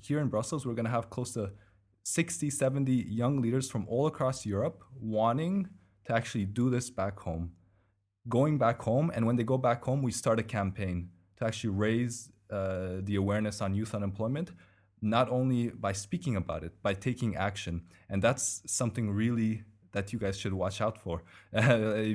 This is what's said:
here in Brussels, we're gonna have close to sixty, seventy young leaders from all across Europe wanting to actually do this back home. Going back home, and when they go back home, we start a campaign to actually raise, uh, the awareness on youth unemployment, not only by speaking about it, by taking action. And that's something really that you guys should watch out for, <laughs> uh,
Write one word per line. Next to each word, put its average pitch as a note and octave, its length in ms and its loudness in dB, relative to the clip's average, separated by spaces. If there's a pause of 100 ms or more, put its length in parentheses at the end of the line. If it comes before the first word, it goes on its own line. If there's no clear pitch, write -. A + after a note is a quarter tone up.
here D3 200 0
in C#3 80 2
Brussels, A2+ 360 -2
we're A#2+ 100 -2
gonna A2+ 140 0
have A#2 220 -2
close B2 220 -6
to G2+ 180 -4 (540)
sixty, - 460 -2
seventy C3+ 440 2
young A#2+ 480 0
leaders C3 260 0
from G#2 200 -4
all C3 180 2
across C3 400 -2
Europe G#2+ 380 -2 (160)
wanting A#2+ 680 0 (360)
to A#2 100 -4
actually A2 300 0
do A#2+ 260 2
this B2 180 0
back G2 300 -4
home. E2+ 320 -6 (800)
Going C3+ 300 4
back A#2 240 4
home, C#3 300 2
and A#2 140 2
when A#2+ 80 4
they A#2+ 80 2
go C3 160 2
back B2 260 2
home, C3+ 180 0
we A#2+ 100 0
start A2+ 260 2
a G#2+ 60 0
campaign F#2 680 -2 (280)
to A#2+ 60 -2
actually A2+ 260 -2
raise, A2+ 600 0 (180)
uh, F#2+ 520 -4
the G2+ 160 0
awareness G2+ 440 0
on G2 140 0
youth G#2+ 180 -2
unemployment, A2 600 -2 (500)
not A2+ 260 4
only B2+ 400 2
by G2 240 -2
speaking C3+ 440 -2
about D#2+ 260 -2
it, - 180 -12
by G2+ 140 2
taking A#2 400 -2
action. F2 480 -4 (260)
And G2 140 -2
that's - 440 2
something A2+ 440 -2
really A2 540 0 (260)
that G2+ 220 -4
you A#2+ 80 -4
guys G2 180 -2
should F#2+ 140 -2
watch F#2+ 280 -2
out A2 160 -2
for, - 280 -6 (140)
<laughs> - 180 -8
uh, A2 580 4